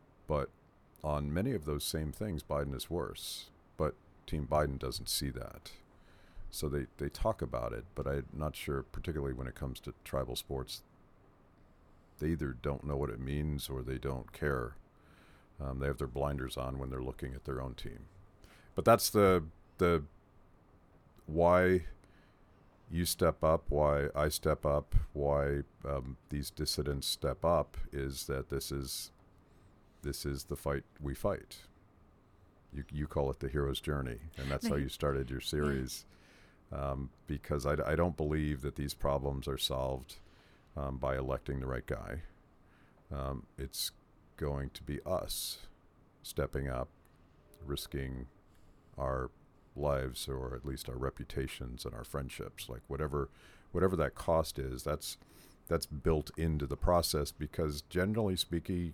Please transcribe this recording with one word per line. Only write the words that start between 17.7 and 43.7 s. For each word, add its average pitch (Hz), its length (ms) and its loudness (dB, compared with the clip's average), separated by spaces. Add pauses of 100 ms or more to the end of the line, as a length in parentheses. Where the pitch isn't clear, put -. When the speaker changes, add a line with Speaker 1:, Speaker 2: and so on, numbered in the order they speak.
Speaker 1:
team. - 320 -10 (680)
But - 100 0
that's - 260 8
the, 95 340 8 (340)
the 85 260 6 (1200)
why 90 580 8 (1080)
you 87 140 2
step 82 400 4
up, 80 240 6
why 73 460 4
I 76 140 4
step 76 360 2
up, 73 300 2 (180)
why, 71 500 2 (220)
um, 67 320 -4 (140)
these 73 200 -2
dissidents 71 560 -2
step - 380 -2
up, 82 320 4 (160)
is 67 340 -4
that 67 220 -2
this 69 240 -4
is, 67 380 -6 (920)
this 71 220 -4
is 69 200 -2
the 71 120 -4
fight 71 280 -2 (160)
we 69 140 -2
fight. - 440 -4 (1120)
You, 71 200 -8
you 73 140 -2
call 69 240 0
it 65 100 -6
the 69 80 -4
hero's 69 320 0
journey, 65 380 -2 (180)
and 67 140 -4
that's 69 160 -2
how 71 80 0
Speaker 2:
Right. 71 80 2
Speaker 1:
you 65 60 -2
started 67 420 0
your 65 100 -4
Speaker 2:
Yeah. - 60 -8
Speaker 1:
series. 71 600 0 (640)
Um, 69 400 -4 (160)
because 71 380 -2
I, 73 200 4
I 78 120 2
don't 85 200 2
believe 76 440 0
that 69 160 -4
these 71 180 -4
problems 69 540 0
are 65 100 -4
solved, 65 580 -2 (600)
um, 67 220 -4
by 65 180 0
electing 67 440 -2
the 65 60 -4
right 64 200 -4
guy. - 360 -6 (880)
Um, 67 360 -4 (100)
it's - 340 -6 (460)